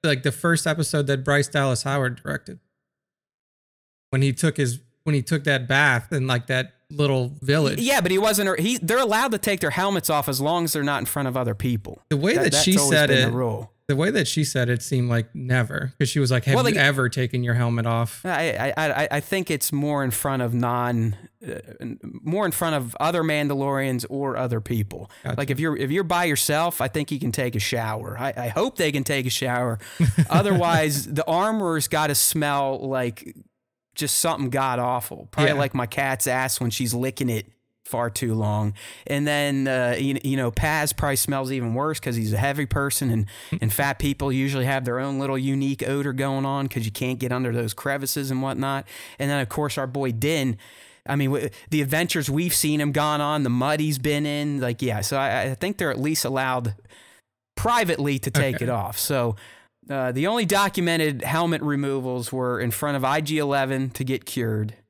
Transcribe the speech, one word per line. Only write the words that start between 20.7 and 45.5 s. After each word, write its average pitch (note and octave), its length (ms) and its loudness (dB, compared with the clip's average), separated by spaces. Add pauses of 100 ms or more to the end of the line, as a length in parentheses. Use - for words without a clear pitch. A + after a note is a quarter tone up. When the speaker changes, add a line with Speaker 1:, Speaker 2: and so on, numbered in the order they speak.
Speaker 2:
uh, - 120 -8 (640)
more F#3+ 240 0
in E3 40 0
front D#3+ 240 0
of B2 240 -4
other E3 220 2
Mandalorians C#3 880 0
or C#3 280 -2
other A#2+ 220 0
people. G#2 520 -4 (120)
Speaker 1:
Gotcha. B2+ 140 -4
Speaker 2:
Like, C#3 140 -2
if C3 80 0
you're, D#3 180 0
if C3+ 140 -2
you're F#3+ 120 2
by F3 220 2
yourself, D#3 560 0
I C3+ 60 2
think D3+ 240 -4
you C#3+ 80 -2
can B2 120 -2
take B2 240 -2
a G#2+ 40 2
shower. A2 600 -4
I, C#3 160 -4
I A#2+ 120 -6
hope G#3 300 -2
they D#3 140 2
can C#3 120 -2
take C3+ 240 0
a - 20 0
shower. B2 480 0 (280)
Speaker 1:
<laughs> B2+ 260 4
Speaker 2:
Otherwise, E3+ 760 4
the D3+ 220 -2
armor's F3+ 600 0
gotta D3+ 280 0
smell C#3+ 640 0
like B2+ 560 -4 (580)
just - 240 -2
something D3 320 0
god-awful. B2 800 -2
Probably D3 220 4
Speaker 1:
Yeah. C#3 80 2
Speaker 2:
like C#3 160 0
my B2 100 0
cat's C3+ 400 -2
ass C3 340 0
when A#2+ 120 0
she's A#2+ 240 -2
licking B2+ 340 -2
it A2 160 -2 (400)
far A#2+ 240 -2
too A2+ 240 -2
long. G#2 400 0 (320)
And C#3+ 220 0
then, C#3+ 400 0
uh, B2+ 320 2
you, C#3 240 0
you C3+ 120 0
know, B2+ 140 0
Paz D3+ 420 0
probably C#3+ 260 -2
smells C3+ 340 -2
even A#2+ 240 -2
worse D3+ 240 -2
'cause A#2+ 160 -4
he's A2 180 0
a G#2 40 2
heavy C#3 280 0
person, C#3 460 0
and, G#2+ 160 0 (340)
and G#2+ 100 0
fat C#3 280 0
people C#3 340 0
usually C3+ 320 0
have C3+ 200 0
their B2 140 -2
own C3+ 200 -2
little C#3 180 -2
unique C3+ 500 0